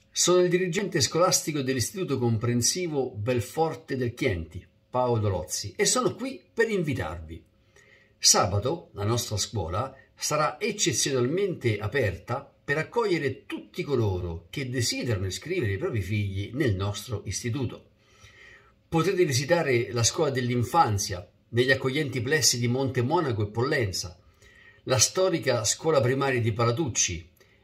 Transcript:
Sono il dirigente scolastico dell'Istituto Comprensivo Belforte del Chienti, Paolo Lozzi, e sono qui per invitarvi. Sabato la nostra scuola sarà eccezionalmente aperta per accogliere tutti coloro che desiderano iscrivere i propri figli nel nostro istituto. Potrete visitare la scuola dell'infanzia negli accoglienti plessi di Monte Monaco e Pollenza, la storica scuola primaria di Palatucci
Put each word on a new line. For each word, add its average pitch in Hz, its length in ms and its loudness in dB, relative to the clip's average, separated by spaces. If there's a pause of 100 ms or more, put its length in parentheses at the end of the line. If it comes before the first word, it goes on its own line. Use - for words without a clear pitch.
(120)
Sono 180 300 4
il 180 80 4
dirigente 180 500 0
scolastico 160 600 2
dell'Istituto 135 560 -2
Comprensivo 120 920 0
Belforte 123 840 -2
del 120 180 -2
Chienti, 87 540 -4 (220)
Paolo 120 400 2
Lozzi, 92 480 -4
e 202 80 2
sono 240 280 2
qui 269 280 -8 (120)
per 226 160 2
invitarvi. 85 720 -4 (760)
Sabato 120 800 2
la 101 100 -4
nostra 110 320 -2
scuola 98 580 -4 (180)
sarà 151 460 -2
eccezionalmente 151 1200 0
aperta 110 760 -2 (100)
per 143 140 -2
accogliere 160 680 -2
tutti - 360 -10
coloro 98 680 -2
che 135 200 -6
desiderano 120 560 -2
iscrivere 131 460 -2
i 98 60 -2
propri 139 240 -2
figli 101 520 -4
nel 123 220 2
nostro 101 480 -4
istituto. 117 680 -6 (1000)
Potrete 180 340 4
visitare 139 680 2
la 117 100 2
scuola 143 280 2
dell'infanzia 120 960 0 (260)
negli 127 200 4
accoglienti 131 480 0
plessi 131 400 2
di 120 80 0
Monte 123 340 0
Monaco 131 420 2
e 101 40 0
Pollenza, 117 720 -2 (680)
la 127 120 2
storica 135 680 2
scuola 151 380 2
primaria 127 400 2
di 110 120 0
Palatucci 117 760 -2 (340)